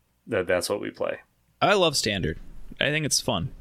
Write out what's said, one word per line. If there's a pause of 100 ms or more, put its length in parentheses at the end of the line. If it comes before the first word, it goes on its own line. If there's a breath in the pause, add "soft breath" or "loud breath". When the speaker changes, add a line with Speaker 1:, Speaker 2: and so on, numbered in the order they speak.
(260)
Speaker 1:
that,
that's
what
we
play. (440)
Speaker 2:
I
love
Standard. (420)
I
think
it's
fun. (100)